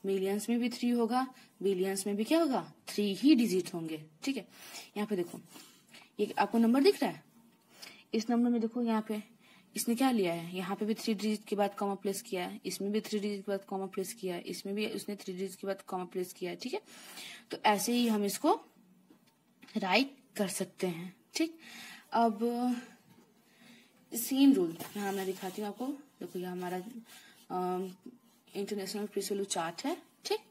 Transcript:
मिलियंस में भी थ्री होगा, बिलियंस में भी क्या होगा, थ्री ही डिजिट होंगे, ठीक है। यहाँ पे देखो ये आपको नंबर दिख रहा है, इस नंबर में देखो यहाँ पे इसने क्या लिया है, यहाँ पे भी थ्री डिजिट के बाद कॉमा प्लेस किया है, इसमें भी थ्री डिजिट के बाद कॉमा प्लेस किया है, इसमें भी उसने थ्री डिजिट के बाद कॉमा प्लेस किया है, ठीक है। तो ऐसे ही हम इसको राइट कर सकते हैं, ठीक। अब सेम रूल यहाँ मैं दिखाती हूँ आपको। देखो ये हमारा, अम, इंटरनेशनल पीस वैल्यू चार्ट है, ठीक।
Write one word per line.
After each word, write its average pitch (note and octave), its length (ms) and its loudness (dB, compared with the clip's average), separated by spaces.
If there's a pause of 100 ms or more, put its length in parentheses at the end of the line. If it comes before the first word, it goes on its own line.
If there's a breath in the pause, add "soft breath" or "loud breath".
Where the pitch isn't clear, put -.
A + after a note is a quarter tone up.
मिलियंस G3 420 0
में A#3+ 120 2
भी A#3+ 100 0
थ्री A#3+ 200 -2
होगा, A#3+ 360 2 (360 loud breath)
बिलियंस G3 440 0
में G3+ 100 0
भी G#3+ 80 0
क्या D#4+ 160 4
होगा, B3+ 220 2 (260)
थ्री G#3 260 0
ही C4+ 200 8
डिजिट F#3 400 2
होंगे, D#3+ 280 -6 (220)
ठीक C4+ 120 -2
है। G3 100 -8 (500 loud breath)
यहाँ G#3 100 -2
पे G#3 100 0
देखो E3+ 240 -4 (800 loud breath)
ये G#3 180 0
आपको G3+ 200 4
नंबर A#3 240 8
दिख G4+ 200 6
रहा G3+ 80 2
है, D3+ 120 -12 (920 loud breath)
इस A3+ 160 0
नंबर A#3+ 200 4
में A#3+ 100 4
देखो A#3 220 -2
यहाँ A3 260 2
पे G#3+ 140 -4 (540 soft breath)
इसने A#3 180 0
क्या C4 160 4
लिया F#3+ 220 2
है, E3+ 240 -6
यहाँ F#3 200 -4
पे G#3 100 -2
भी G#3+ 80 0
थ्री A3 200 -2
डिजिट G#3+ 300 -2
के G3+ 120 -2
बाद G3+ 180 2
कॉमा G3+ 200 -2
प्लेस G3 280 -4
किया F3+ 240 -4
है, G3+ 200 -10
इसमें G3 260 -4
भी G#3+ 80 2
थ्री G#3 180 -4
डिजिट G3+ 280 -4
के G3+ 60 -2
बाद F#3+ 120 -4
कॉमा F#3+ 220 -6
प्लेस F#3+ 260 -6
किया F3+ 220 -6
है, E3+ 80 -4
इसमें G3 320 -6
भी G#3+ 140 -2
उसने G3+ 280 -6
थ्री F#3+ 180 -10
डिजिट F#3 200 -6
के - 120 -10
बाद F#3+ 160 -4
कॉमा F#3 220 -4
प्लेस F3+ 280 -6
किया F3 180 -8
है, F3 60 -8
ठीक B3+ 180 -8
है। G#4+ 60 -4 (720 loud breath)
तो - 160 -8
ऐसे G#3 260 4
ही A#3+ 160 4
हम G#3 160 4
इसको C#4+ 280 2 (1200)
राइट G#3 400 2 (200)
कर G3 120 2
सकते - 380 -4
हैं, F3 280 -6 (200)
ठीक। E4 240 -2 (540 loud breath)
अब A3+ 260 4 (1700 loud breath)
सेम C4+ 400 6
रूल E3 240 4 (200)
यहाँ G3 160 -2
मैं G3 140 -2
दिखाती F#3+ 360 -6
हूँ G#3 60 -4
आपको। B3 180 -6 (340)
देखो F#3 180 -8
ये F3+ 80 -4
हमारा, F3+ 320 -4 (720 loud breath)
अम, F3+ 400 -2 (680)
इंटरनेशनल G3+ 500 -4
पीस G3 240 -4
वैल्यू G3+ 140 -2
चार्ट E3+ 400 -4
है, E4 180 -4 (220)
ठीक। G#4+ 160 -2 (100)